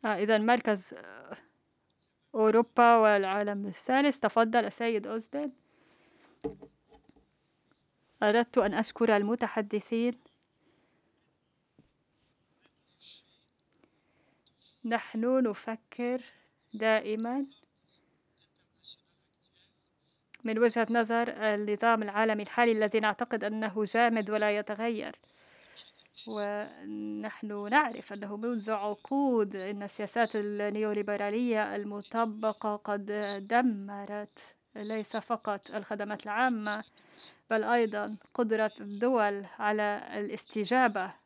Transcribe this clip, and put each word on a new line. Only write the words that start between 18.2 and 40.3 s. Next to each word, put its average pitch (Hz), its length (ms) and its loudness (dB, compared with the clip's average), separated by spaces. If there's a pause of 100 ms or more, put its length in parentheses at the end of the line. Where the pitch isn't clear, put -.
من 220 140 -2
وجهة 226 320 4
نظر 233 380 2
النظام 214 760 2
العالمي 208 400 0
الحالي 233 300 2
الذي 214 280 2
نعتقد 214 440 -2
أنه 214 400 -2
جامد 226 460 2
ولا 208 280 0
يتغير، 214 580 -6 (1080)
ونحن 208 1400 -8
نعرف 285 420 0
أنه 202 240 -10
منذ 220 340 -4
عقود 214 840 0
إن 202 260 -6
السياسات 214 540 -2
النيوليبرالية 208 1400 -2
المطبقة 214 1000 -4
قد 208 300 -6 (440)
دمرت 208 880 -2 (380)
ليس 214 400 -6
فقط 214 580 -6
الخدمات 208 500 -6
العامة، 214 600 -2 (640)
بل 220 140 2
أيضًا 214 520 0 (180)
قدرة 220 460 0
الدول 208 640 0 (140)
على 208 440 0 (120)
الاستجابة 208 1000 -2 (120)